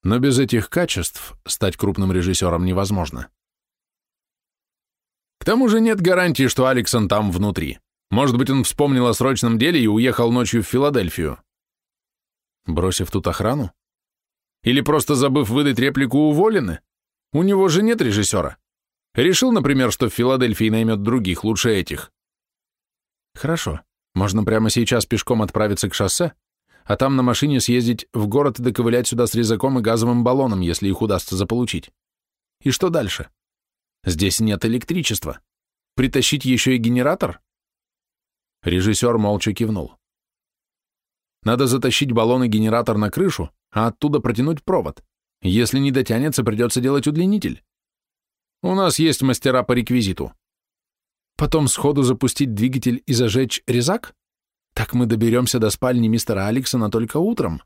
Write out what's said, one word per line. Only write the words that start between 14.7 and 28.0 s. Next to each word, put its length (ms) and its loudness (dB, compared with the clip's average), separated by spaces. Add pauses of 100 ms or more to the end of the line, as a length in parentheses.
просто 320 0
забыв 340 2
выдать 300 0
реплику 400 0
«уволены»? 600 2 (520)
У 100 2
него 260 4
же 140 2
нет 180 0
режиссера. 580 0 (560)
Решил, 380 2
например, 380 2
что 180 -2
в 60 -6
Филадельфии 540 0
наймет 340 0
других, 420 -2
лучше 280 0
этих. 400 -4 (1200)
Хорошо. 460 -6 (340)
Можно 300 0
прямо 260 0
сейчас 360 0
пешком 340 -2
отправиться 480 -2
к 60 -8
шоссе, 400 -2 (500)
а 120 0
там 200 2
на 60 2
машине 380 2
съездить 520 0